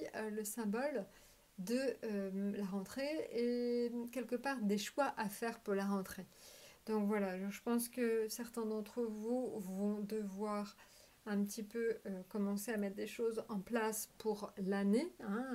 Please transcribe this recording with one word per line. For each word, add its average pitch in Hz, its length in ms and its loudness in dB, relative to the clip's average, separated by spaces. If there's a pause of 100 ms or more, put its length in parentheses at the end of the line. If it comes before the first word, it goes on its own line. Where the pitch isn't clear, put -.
(160)
euh, 214 160 -2
le 214 120 -2
symbole 226 600 0 (540)
de, 220 200 2 (240)
euh, 202 540 0
la 202 80 -2
rentrée 254 640 -2
et 240 600 2 (200)
quelque 247 240 -4
part 262 280 0
des 208 160 4
choix - 380 0
à 202 120 0
faire 233 300 -4
pour 202 160 0
la 196 100 2
rentrée. 190 400 -2 (600)
Donc 214 180 2
voilà, 196 460 2
je 202 100 -10
pense 240 280 2
que 226 380 2
certains 233 380 -4
d'entre 214 380 -2
vous 226 560 0
vont 202 400 0
devoir 208 760 -2 (520)
un 202 180 4
petit 208 160 -6
peu, 226 460 0
euh, 190 200 -4
commencer 202 440 0
à 220 60 2
mettre 202 180 0
des 208 100 -2
choses 220 440 0
en 214 100 0
place 220 580 0
pour 208 400 -2
l'année, 196 600 4
hein, 226 360 0